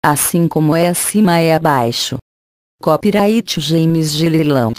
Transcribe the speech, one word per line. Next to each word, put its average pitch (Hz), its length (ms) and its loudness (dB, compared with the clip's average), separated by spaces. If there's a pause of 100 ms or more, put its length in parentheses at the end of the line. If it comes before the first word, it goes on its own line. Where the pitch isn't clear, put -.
Assim 165 420 0
como 156 280 0
é 170 120 2
acima 175 520 0
é 160 160 2
abaixo. 131 600 0 (640)
Copyright 208 800 0
James 160 520 0
Gilliland. 147 680 0